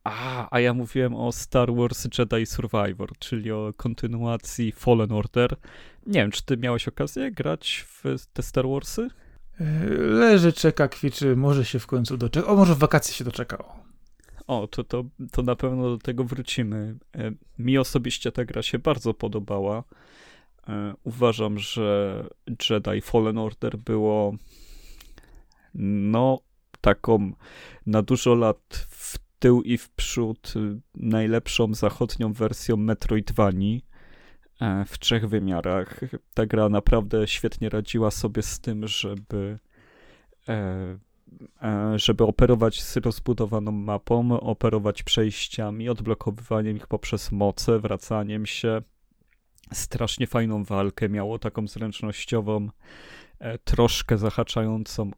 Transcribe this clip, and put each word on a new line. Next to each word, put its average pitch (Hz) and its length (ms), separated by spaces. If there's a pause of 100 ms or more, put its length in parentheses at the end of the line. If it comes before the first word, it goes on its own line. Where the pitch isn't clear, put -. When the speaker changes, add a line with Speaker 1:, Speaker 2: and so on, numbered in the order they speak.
Speaker 1:
a, 120 480
a 123 80
ja 123 140
mówiłem 123 420
o 120 160
Star 120 440
Wars 120 320 (100)
Jedi 113 280
Survivor, 101 720
czyli 110 320
o 107 260
kontynuacji 117 920
Fallen 110 400
Order. 110 440 (520)
Nie 196 140
wiem, 101 100
czy - 140
ty 135 120
miałeś 120 300
okazję 254 440
grać - 560
w - 160 (300)
te 131 100
Star 131 240
Warsy? 139 400 (520)
Speaker 2:
E, 156 260 (120)
leży, 214 560
czeka, 151 340
kwiczy, 135 480
może 139 300
się 123 140
w - 80
końcu 123 300
doczeka. 117 300
O, 208 80
może 180 200
w 139 40
wakacje 151 340
się 127 100
doczeka, 120 340
o. - 300 (600)
Speaker 1:
O, 110 200
to, - 160
to, 123 200 (280)
to 123 100
na 123 140
pewno 127 340
do 120 80
tego 127 260
wrócimy. 113 760 (180)
E... 110 160 (280)
Mi 127 180
osobiście 123 540
ta 123 140
gra - 160
się - 180
bardzo 131 340
podobała. 104 680 (840)
E, 104 260 (100)
uważam, 113 560
że 104 640 (460)
Jedi 101 320
Fallen 110 360
Order 110 400
było, 107 580 (1400)
no, 107 680 (420)
taką 101 500 (540)
na 110 160
dużo 123 340
lat - 540
w - 280 (220)
tył 123 220
i 117 160
w - 120
przód, - 680
y, 107 260 (140)
najlepszą 110 800
zachodnią 107 600
wersją 113 440
Metroidvanii, 107 1080 (760)
e, 98 240
w - 140
trzech 113 300
wymiarach. 92 680 (340)
Ta 113 120
gra 107 240
naprawdę 107 580
świetnie - 420
radziła 107 420
sobie 107 300
z - 180
tym, 107 280
żeby, 101 720 (880)
e, 95 500 (640)
e, 107 380
żeby 113 240
operować 113 580
z - 160
rozbudowaną 110 760
mapą, 117 680
operować 107 640
przejściami, 110 880
odblokowywaniem 110 880
ich - 100
poprzez - 440
moce, 104 480
wracaniem 104 640
się. 110 360 (920)
Strasznie - 540
fajną 110 360
walkę 98 460
miało, 104 300
taką 107 280
zręcznościową, 107 1040 (720)
e, 117 180
troszkę - 600
zahaczającą 110 1000